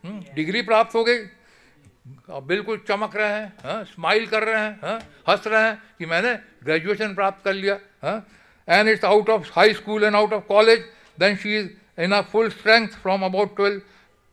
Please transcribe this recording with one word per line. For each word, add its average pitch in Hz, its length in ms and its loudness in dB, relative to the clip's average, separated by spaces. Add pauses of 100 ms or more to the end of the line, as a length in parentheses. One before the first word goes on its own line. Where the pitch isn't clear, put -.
हम्म? 190 280 -14
degree 165 280 -4
प्राप्त 220 340 2
हो 226 80 0
गई, 233 220 0 (1040)
अब 143 180 -14
बिल्कुल 208 400 -4
चमक 208 280 -4
रहे 208 180 -2
हैं, 214 200 -10 (100)
हाँ? 190 200 -8
smile 185 440 -2
कर 214 160 -2
रहे 220 180 -2
हैं, 214 220 -8
हाँ? 208 160 -6 (300)
हंस 196 180 0
रहे 220 160 2
हैं 220 200 -4 (160)
कि 170 60 -10
मैंने 185 280 -2 (300)
graduation 190 520 -4
प्राप्त 196 300 -4
कर 196 80 0
लिया, 196 260 -2 (240)
हाँ? 196 240 -6 (420)
And 214 260 4
it's 196 180 2
out 214 160 4
of 214 140 2
high 202 300 4
school 214 260 -6
and 208 160 2
out 208 180 2
of 202 80 -4 (100)
college, 226 280 6 (420)
then 196 200 2
she 208 220 -2
is 180 40 -10 (320)
in 185 140 0
a 202 100 2 (120)
full 220 140 2
strength 220 420 2 (160)
from 190 160 0
about 190 240 0
twelve, 202 320 -2 (540)